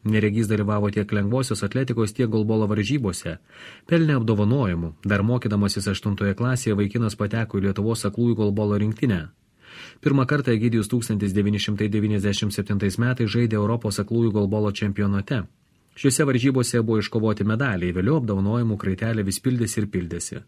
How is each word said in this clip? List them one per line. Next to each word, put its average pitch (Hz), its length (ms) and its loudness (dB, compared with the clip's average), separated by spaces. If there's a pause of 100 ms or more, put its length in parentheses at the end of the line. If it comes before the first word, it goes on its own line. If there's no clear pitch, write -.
(120)
Neregys 107 380 2
dalyvavo 104 440 0
tiek 101 200 -2
lengvosios 107 520 0
atletikos, 117 520 -2
tiek 120 120 2
golbolo 110 400 2
varžybose. 104 680 -2 (520)
Pelnė 160 280 4
apdovanojimų. 104 800 2 (100)
Dar 101 200 2
mokydamasis 104 680 0
aštuntoje 101 460 -2
klasėje 120 400 0
vaikinas 107 400 -2
pateko 107 400 -2
į 95 80 0
Lietuvos 104 420 -2
aklųjų 117 300 0
golbolo 104 420 0
rinktinę. 107 460 0 (760)
Pirmą 139 240 2
kartą 135 300 2
Egidijus 110 340 0
tūkstantis 104 480 0
devyni 104 240 2
šimtai 107 320 -2
devyniasdešimt 104 600 0
septintais 101 480 -2
metais 120 280 0
žaidė 110 300 2
Europos 107 420 -2
aklųjų 113 380 0
golbolo 104 340 2
čempionate. 101 720 0 (520)
Šiuose 143 300 2
varžybose 123 560 2
buvo 110 220 2
iškovoti 107 420 0
medaliai, 107 480 0
vėliau 104 280 2
apdovanojimų 107 600 0
kraitelė 107 460 -2
vis 98 160 -4
pildėsi 120 400 0
ir 104 80 -4
pildėsi. 87 560 -6